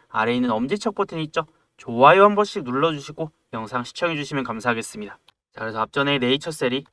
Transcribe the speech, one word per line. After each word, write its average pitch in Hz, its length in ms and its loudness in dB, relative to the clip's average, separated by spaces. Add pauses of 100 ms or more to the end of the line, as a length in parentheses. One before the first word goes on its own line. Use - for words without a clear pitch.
(100)
아래에 117 260 0
있는 123 160 0
엄지척 151 420 -2
버튼 190 280 -4
있죠? 156 220 -4 (320)
좋아요 139 460 6
한 208 140 8
번씩 202 260 0
눌러주시고 151 680 -4 (220)
영상 113 280 -6
시청해 170 320 -4
주시면 143 300 -4
감사하겠습니다. 113 720 -6 (320)
자, - 100 -20
그래서 110 200 -6
앞전에 143 380 0
네이처셀이 135 760 -2